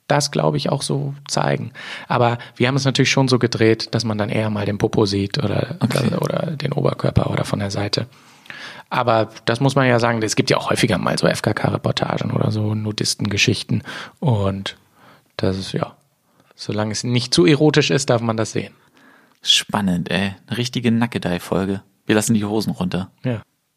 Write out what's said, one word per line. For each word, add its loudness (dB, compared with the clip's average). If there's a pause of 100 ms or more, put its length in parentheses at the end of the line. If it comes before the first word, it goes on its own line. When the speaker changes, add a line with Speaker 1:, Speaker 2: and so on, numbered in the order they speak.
Speaker 1:
das, 0
glaub 2
ich, -2
auch -2
so -4 (140)
zeigen. -2 (380)
Aber 2 (200)
wir 2
haben 2
es 0
natürlich 2
schon 4
so 4
gedreht, 2
dass 0
man -2
dann -2
eher 0
mal -2
den -2
Popo 2
sieht -2
oder, -2
Speaker 2:
Okay. 0
Speaker 1:
oder, 0
oder -2
den -4
Oberkörper 0
oder -2
von -2
der -4
Seite. -4 (840)
Aber 2 (160)
das 0
muss 2
man 4
ja 4
sagen, 0
es -2
gibt 0
ja 2
auch -4
häufiger 2
mal -2
so 0
F-K-K-Reportagen 0
oder 0
so -2
Nudistengeschichten. -2 (380)
Und -2 (600)
das -2
ist, -8
ja, -4 (580)
solange -4
es -6
nicht 0
zu 6
erotisch 4
ist, 0
darf 2
man -2
das -2
sehen. -6 (680)
Speaker 2:
Spannend, 0
ey. -2 (120)
Eine -6
richtige 0
Nackedei-Folge. 0 (240)
Wir 4
lassen 2
die 2
Hosen -2
runter. -4 (140)
Speaker 1:
Ja. -4 (360)